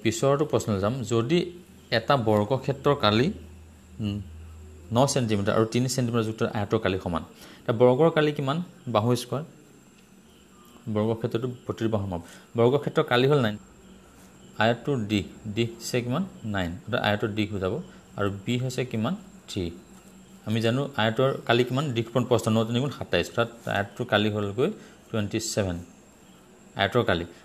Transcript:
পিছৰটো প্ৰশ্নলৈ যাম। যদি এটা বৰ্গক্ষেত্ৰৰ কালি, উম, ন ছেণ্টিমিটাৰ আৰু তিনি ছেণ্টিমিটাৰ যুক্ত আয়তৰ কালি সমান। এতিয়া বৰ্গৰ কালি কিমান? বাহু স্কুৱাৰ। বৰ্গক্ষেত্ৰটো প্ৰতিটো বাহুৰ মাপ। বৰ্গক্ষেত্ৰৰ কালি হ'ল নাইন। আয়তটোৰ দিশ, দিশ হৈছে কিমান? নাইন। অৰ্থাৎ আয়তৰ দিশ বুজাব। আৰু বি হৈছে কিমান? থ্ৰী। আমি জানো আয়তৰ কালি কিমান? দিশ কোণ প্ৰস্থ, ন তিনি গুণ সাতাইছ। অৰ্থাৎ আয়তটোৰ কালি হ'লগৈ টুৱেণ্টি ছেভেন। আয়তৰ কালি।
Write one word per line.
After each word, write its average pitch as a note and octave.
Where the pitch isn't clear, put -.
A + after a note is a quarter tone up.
পিছৰটো C#3
প্ৰশ্নলৈ A2
যাম। G#2+
যদি A#2
এটা B2+
বৰ্গক্ষেত্ৰৰ B2
কালি, A2+
উম, G2+
ন A2+
ছেণ্টিমিটাৰ G#2+
আৰু A2+
তিনি B2
ছেণ্টিমিটাৰ A#2+
যুক্ত A2
আয়তৰ A2
কালি F#2+
সমান। E2+
এতিয়া -
বৰ্গৰ B2+
কালি D3+
কিমান? C#3+
বাহু A2
স্কুৱাৰ। B2
বৰ্গক্ষেত্ৰটো A2+
প্ৰতিটো -
বাহুৰ G2
মাপ। E2+
বৰ্গক্ষেত্ৰৰ C#3
কালি B2
হ'ল D3
নাইন। G#2+
আয়তটোৰ A#2+
দিশ, G2+
দিশ A#2
হৈছে -
কিমান? C3
নাইন। F#2+
অৰ্থাৎ G#2+
আয়তৰ G#2+
দিশ G#2+
বুজাব। F#2+
আৰু G2+
বি A#2+
হৈছে B2+
কিমান? A#2+
থ্ৰী। F#2
আমি A2
জানো A#2+
আয়তৰ A2+
কালি A#2+
কিমান? B2+
দিশ A2+
কোণ B2+
প্ৰস্থ, A2+
ন A2
তিনি A#2+
গুণ D3
সাতাইছ। -
অৰ্থাৎ A#2
আয়তটোৰ G#2
কালি G#2+
হ'লগৈ G#2
টুৱেণ্টি A2
ছেভেন। F#2
আয়তৰ G2+
কালি। E2+